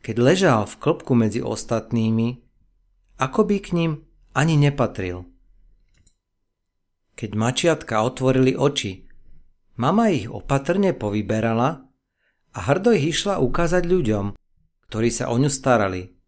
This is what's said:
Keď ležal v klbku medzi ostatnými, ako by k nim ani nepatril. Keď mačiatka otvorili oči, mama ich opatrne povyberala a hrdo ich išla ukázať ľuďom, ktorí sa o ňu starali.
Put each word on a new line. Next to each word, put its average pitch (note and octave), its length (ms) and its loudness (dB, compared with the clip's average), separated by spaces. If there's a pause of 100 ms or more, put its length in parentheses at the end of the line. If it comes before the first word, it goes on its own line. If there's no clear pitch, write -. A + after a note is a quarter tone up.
Keď A2 160 -8
ležal C3+ 480 4
v - 160 -10
klbku - 320 -2
medzi A2+ 320 2
ostatnými, A2+ 960 -2 (800)
ako C3+ 240 -2
by G3+ 160 0
k - 160 -16
nim E3 160 0 (400)
ani D#3 240 2
nepatril. G#2+ 720 0 (1900)
Keď A2 160 -8
mačiatka A#2+ 640 0
otvorili C3 560 2
oči, C#3 480 -2 (720)
mama F#3+ 320 2
ich C3 160 0
opatrne D3+ 720 -2
povyberala A2 880 -2 (720)
a - 80 -8
hrdo F#3+ 320 2
ich D#3 160 0
išla - 320 -2
ukázať E3+ 400 2
ľuďom, G#2+ 480 0 (560)
ktorí A2+ 240 0
sa - 160 -4
o A#2 80 0
ňu C#3 160 2
starali. G2+ 640 0 (120)